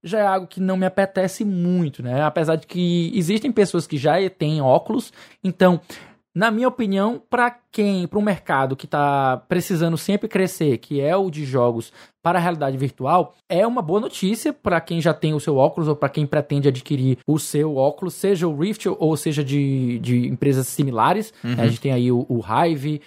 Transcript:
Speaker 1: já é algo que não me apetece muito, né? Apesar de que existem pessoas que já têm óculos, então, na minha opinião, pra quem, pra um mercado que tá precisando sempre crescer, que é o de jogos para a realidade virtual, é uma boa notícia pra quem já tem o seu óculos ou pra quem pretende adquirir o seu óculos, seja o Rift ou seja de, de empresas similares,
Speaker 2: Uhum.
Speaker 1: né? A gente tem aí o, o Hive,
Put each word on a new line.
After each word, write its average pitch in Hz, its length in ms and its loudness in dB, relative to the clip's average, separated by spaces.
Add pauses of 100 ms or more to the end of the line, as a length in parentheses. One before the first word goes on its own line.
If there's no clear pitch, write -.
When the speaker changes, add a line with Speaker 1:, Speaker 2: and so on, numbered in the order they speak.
Speaker 1:
já 202 180 -4
é 202 60 2
algo 190 220 0
que - 140 -8
não 190 160 0
me 185 80 0
apetece 190 580 -2
muito, 180 580 0
né? 123 220 -2
Apesar 156 320 0
de 156 100 -8
que 175 480 0
existem 208 380 0
pessoas 185 340 0
que 151 120 -6
já 147 160 2 (160)
têm 151 320 -2
óculos, 139 500 2 (320)
então, 185 380 4 (540)
na 214 140 2
minha 233 180 0
opinião, 220 640 0
pra 240 260 0 (160)
quem, 196 360 0
pra 202 100 -4
um 208 60 0
mercado 139 520 0
que - 120 -18
tá 139 600 0
precisando 170 500 0
sempre 208 300 -2
crescer, 170 520 0
que 143 200 -6
é 151 160 0
o 190 140 0
de 151 160 -8
jogos 120 480 0 (280)
para 175 180 2
a - 20 0
realidade 151 340 -2
virtual, 143 600 0 (120)
é 185 200 2
uma 247 140 -2
boa 175 180 0
notícia 233 520 -2
pra 180 300 -2
quem 165 180 -4
já 156 140 2
tem 156 200 -2
o 147 60 -2
seu 147 180 0
óculos 156 300 2
ou 151 80 2
pra 143 140 -2
quem 151 160 -2
pretende 143 420 0
adquirir 131 600 0
o 156 100 2
seu 151 380 -2
óculos, 147 400 0
seja 185 320 0
o 151 100 -2
Rift 202 300 -4
ou 160 280 0
seja 151 280 -2
de, 135 560 -2
de 123 280 0
empresas 131 400 0
similares, 143 680 0 (100)
Speaker 2:
Uhum. 120 120 -2
Speaker 1:
né? 117 80 0
A 117 40 4
gente - 140 0
tem 139 100 -2
aí 123 200 2
o, 123 160 0
o 120 140 -2
Hive, 143 640 0